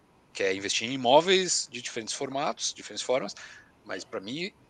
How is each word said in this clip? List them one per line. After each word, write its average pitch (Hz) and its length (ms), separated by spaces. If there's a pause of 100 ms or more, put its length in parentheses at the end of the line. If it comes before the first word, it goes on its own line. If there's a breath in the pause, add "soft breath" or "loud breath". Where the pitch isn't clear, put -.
(320)
quer 95 240
investir 98 320
em 131 60
imóveis 160 760
de 120 120
diferentes 110 320
formatos, 135 600
diferentes - 300
formas, 143 320 (480 loud breath)
mas, 98 220
pra 104 160
mim, 147 320 (160)